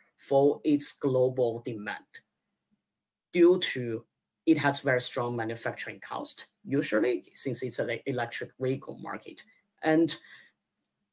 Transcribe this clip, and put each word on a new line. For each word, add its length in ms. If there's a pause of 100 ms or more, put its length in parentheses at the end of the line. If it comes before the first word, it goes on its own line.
(160)
for 480
its 280
global 720
demand 340 (1300)
due 260
to 460 (420)
it 100
has 240
very 220
strong 340
manufacturing 640
cost, 460 (180)
usually 680
since 280
it's 160
an 280
electric 520
vehicle 400
market. 440 (400)
And 340 (960)